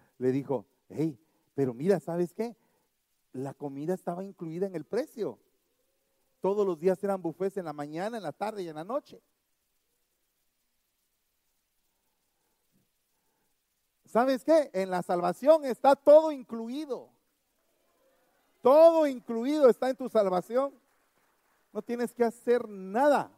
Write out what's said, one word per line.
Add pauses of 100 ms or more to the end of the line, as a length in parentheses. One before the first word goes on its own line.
(180)
le
dijo, (240)
"Hey, (340)
pero
mira,
¿sabes
qué? (800)
La
comida
estaba
incluida
en
el
precio. (1040)
Todos
los
días
eran
buffets
en
la
mañana,
en
la
tarde
y
en
la
noche". (4000)
¿Sabes
qué?
En
la
salvación
está
todo
incluido. (1500)
Todo
incluido
está
en
tu
salvación. (1000)
No
tienes
que
hacer
nada.